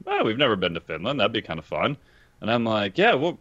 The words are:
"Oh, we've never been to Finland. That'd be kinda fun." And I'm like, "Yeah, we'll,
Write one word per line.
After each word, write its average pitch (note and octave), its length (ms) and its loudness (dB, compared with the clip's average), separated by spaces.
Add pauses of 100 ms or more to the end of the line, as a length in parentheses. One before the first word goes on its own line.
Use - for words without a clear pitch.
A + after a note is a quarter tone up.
"Oh, G4 160 0
we've A2 140 0
never B2 180 4
been F2+ 180 0
to E2 60 -6
Finland. G2+ 400 -4
That'd G2 120 2
be G#2+ 100 -2
kinda D#2+ 200 -8
fun." G2+ 340 -2 (440)
And G#2 100 -4
I'm A#2+ 140 2
like, G#2+ 340 -2
"Yeah, G#3+ 160 4
we'll, D3 260 -2